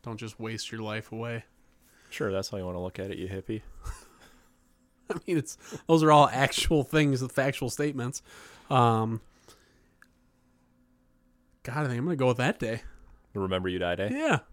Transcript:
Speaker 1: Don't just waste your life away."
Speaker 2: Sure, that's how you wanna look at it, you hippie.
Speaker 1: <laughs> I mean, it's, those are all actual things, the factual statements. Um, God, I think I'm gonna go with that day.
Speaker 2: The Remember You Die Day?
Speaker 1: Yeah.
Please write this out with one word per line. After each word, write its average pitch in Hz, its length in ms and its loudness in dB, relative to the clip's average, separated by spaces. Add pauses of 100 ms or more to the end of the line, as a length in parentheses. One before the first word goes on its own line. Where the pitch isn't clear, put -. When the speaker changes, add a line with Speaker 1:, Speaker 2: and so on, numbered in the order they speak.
Speaker 1:
Don't 113 160 -10
just 110 220 -12
waste 110 320 -8
your 110 100 -8
life 107 300 -6
away." 117 320 -8 (640)
Speaker 2:
Sure, 113 220 -4
that's 98 180 -2
how 104 80 -6
you 92 80 -6
wanna 90 160 -6
look 92 180 -8
at 98 120 -8
it, 92 60 -8
you 92 100 -6
hippie. 98 340 -6 (220)
Speaker 1:
<laughs> - 1300 -20
I - 60 -4 (120)
mean, 175 100 0
it's, - 200 -6 (300)
those 165 140 6
are 156 100 8
all 147 200 10
actual 139 520 2
things, 143 360 2
the 127 100 -4
factual 131 400 -2
statements. 135 520 -4 (500)
Um, 113 500 4 (2500)
God, 123 140 -8
I 151 100 0
think 120 120 -2
I'm 135 60 -2
gonna 175 100 0
go 131 120 2
with 120 100 2
that 135 220 0
day. 113 220 -4 (520)
Speaker 2:
The 101 60 -6
Remember 92 300 0
You 90 100 -2
Die 87 160 0
Day? 95 160 -2
Speaker 1:
Yeah. 277 280 0 (120)